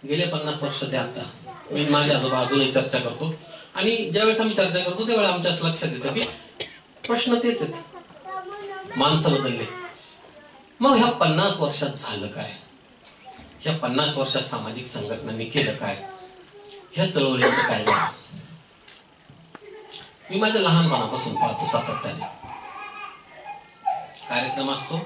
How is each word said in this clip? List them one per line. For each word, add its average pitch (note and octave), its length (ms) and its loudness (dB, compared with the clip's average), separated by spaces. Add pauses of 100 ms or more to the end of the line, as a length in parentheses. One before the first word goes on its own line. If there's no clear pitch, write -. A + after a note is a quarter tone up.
गेले D#3+ 180 2
पन्नास D3+ 380 -2
वर्ष C#3 280 -2
ते C3 60 0
आता - 560 -6 (180)
मी D3 140 0
माझ्या D3 320 4
आजोबा B2+ 220 2
अजूनही C3 320 4
चर्चा C3 260 2
करतो B2 380 -2 (400)
आणि G#3+ 220 2
ज्यावेळेस G#3+ 420 4
आम्ही A3 160 2
चर्चा F3+ 240 4
करतो F#3 280 0
त्यावेळेस G#3 240 4
आमच्या F3 200 2
असं E3 160 2
लक्षात E3 240 -2
येतं C3+ 220 -4
की A3 60 0 (880)
प्रश्न A#3+ 280 2
तेच A#3 260 2
आहेत, D3+ 120 -2 (1200)
माणसं D#3 360 4
बदलले. A#2+ 340 -2 (1120)
मग C4 160 6
ह्या A#3+ 160 6
पन्नास E3 480 4
वर्षात C#3+ 380 0
झालं - 300 -4
काय? D#3 240 -8 (1080)
ह्या D#3+ 160 -2
पन्नास C#3 400 0
वर्षात C3 240 0
सामाजिक A2+ 460 -4
संघटनांनी A2 580 -6
केलं B2 280 0
काय? G2+ 240 -6 (960)
ह्या E3 180 2
चळवळीचं C3+ 560 4
काय - 160 0
झालं? - 420 0 (2000)
मी F#3+ 60 -2
माझ्या G#3+ 240 4
लहानपणापासून D3 760 4
पाहतो - 360 0
सातत्याने, - 540 -2 (2000)
कार्यक्रम C3+ 420 -2
असतो D#3 340 -4